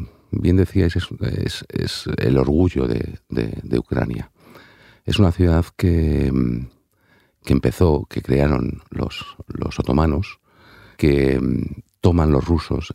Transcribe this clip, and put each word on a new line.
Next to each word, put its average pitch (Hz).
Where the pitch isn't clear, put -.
bien 90
decíais, 90
es, 90
es, -
es -
el 67
orgullo 69
de, 58
de, 57
de 60
Ucrania. 58
Es -
una 95
ciudad 85
que, 78
mm, 62
que -
empezó, 69
que -
crearon 67
los, -
los -
otomanos, 76
que, 67
mm, -
toman 85
los 67
rusos 78